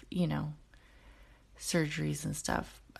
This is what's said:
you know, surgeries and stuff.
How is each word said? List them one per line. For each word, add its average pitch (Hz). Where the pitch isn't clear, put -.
you 180
know, 151
surgeries 151
and 151
stuff. -